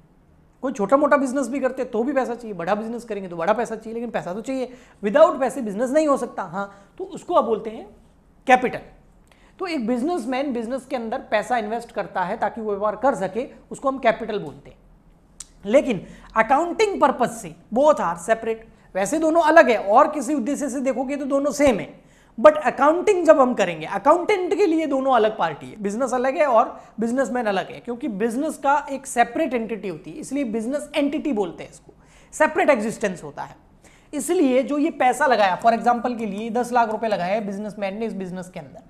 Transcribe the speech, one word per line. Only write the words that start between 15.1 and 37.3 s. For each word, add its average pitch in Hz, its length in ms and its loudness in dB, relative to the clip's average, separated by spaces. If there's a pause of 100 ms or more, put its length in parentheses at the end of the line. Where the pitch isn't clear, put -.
लेकिन 220 420 2 (280)
अकाउंटिंग 330 680 2
पर्पस 254 400 2
से 156 140 -14 (180)
both 294 260 4
are 175 180 -2
separate। 226 400 -2 (380)
वैसे 196 240 0
दोनों 320 220 4
अलग 311 280 6
है 220 80 4
और 220 340 4
किसी 277 220 -4
उद्देश्य 269 360 -2
से 240 100 -4
देखोगे 262 360 -2
तो 285 100 -6
दोनों 277 260 0
सेम 254 280 4
है, - 300 -14 (320)
but 302 160 8
अकाउंटिंग 330 680 2
जब 294 140 8
हम 247 140 4
करेंगे, 175 320 -2
अकाउंटेंट 339 720 2
के 392 100 4
लिए 320 200 2
दोनों 269 280 0
अलग 214 240 2
पार्टी 165 280 -4
है, 127 160 -16
बिजनेस 214 320 -2
अलग 254 220 -2
है 320 100 2
और 247 360 2 (180)
बिजनेसमैन 240 460 -2
अलग 190 260 -2
है, 139 80 -14
क्योंकि 240 280 -8
बिजनेस 233 500 -2
का 285 340 0
एक 269 160 -8
सेपरेट 240 460 0
एंटिटी 226 340 -6
होती 156 240 -10
है, 170 60 -16
इसलिए 285 260 -4
बिजनेस 240 520 -4
एंटिटी 285 380 -2
बोलते 180 300 -4
हैं - 80 -18
इसको, - 220 -20 (400)
सेपरेट 311 360 2
एग्जिस्टेंस 208 540 0
होता 143 200 -14
है। 143 120 -16 (580)
इसलिए 285 500 2
जो 254 140 -2
ये 294 120 2
पैसा 262 360 2
लगाया, 202 360 4
for 233 120 6
example 233 460 0
के 226 60 -4
लिए 214 240 -6
दस 226 220 -2
लाख 240 180 2
रुपए 220 180 -4
लगाए 185 260 -2